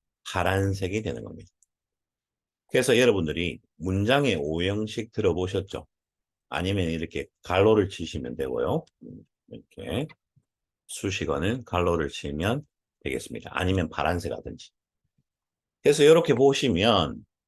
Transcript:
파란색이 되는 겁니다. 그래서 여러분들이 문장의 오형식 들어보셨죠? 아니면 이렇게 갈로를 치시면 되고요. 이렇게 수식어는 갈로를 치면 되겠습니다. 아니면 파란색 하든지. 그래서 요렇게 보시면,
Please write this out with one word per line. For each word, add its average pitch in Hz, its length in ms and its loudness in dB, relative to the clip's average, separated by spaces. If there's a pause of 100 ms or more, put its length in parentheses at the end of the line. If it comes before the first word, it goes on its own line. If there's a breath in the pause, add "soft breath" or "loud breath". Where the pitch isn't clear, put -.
(240)
파란색이 95 800 -2
되는 60 200 -6
겁니다. - 280 -16 (1200)
그래서 127 260 4
여러분들이 87 640 2 (160)
문장의 104 640 0
오형식 101 720 -4
들어보셨죠? 92 760 -2 (640)
아니면 90 400 -2
이렇게 80 380 -6 (160)
갈로를 101 460 4
치시면 64 480 -10
되고요. 67 480 -4 (640)
이렇게 - 580 -10 (800)
수식어는 92 800 -4
갈로를 87 440 0
치면 85 560 -4 (360)
되겠습니다. - 520 -10
아니면 92 360 0
파란색 76 420 -4
하든지. - 400 -14 (1120)
그래서 147 220 6
요렇게 160 280 8
보시면, 110 920 2 (220)